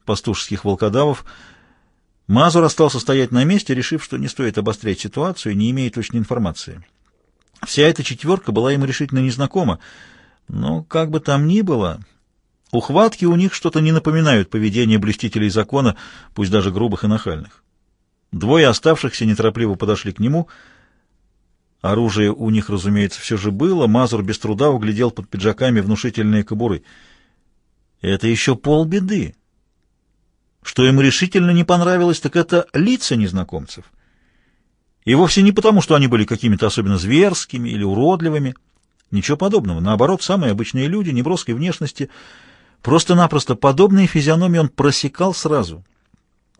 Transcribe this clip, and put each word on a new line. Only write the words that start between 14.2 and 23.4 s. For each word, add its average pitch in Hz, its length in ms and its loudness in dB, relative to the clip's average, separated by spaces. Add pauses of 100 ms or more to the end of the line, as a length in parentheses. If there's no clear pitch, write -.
поведение 110 480 0
блюстителей 104 520 -2
закона, 110 460 0 (400)
пусть 98 160 -2
даже 101 200 2
грубых 101 320 -2
и 107 40 -2
нахальных. 95 560 -4 (680)
Двое 135 360 4
оставшихся 135 580 0
неторопливо 110 500 0
подошли 101 360 -4
к - 80 -12
нему. 151 280 -2 (1300)
Оружие 104 500 0
у 110 200 -2
них, 110 180 0
разумеется, 101 520 -2
всё 113 160 -4
же 101 120 -4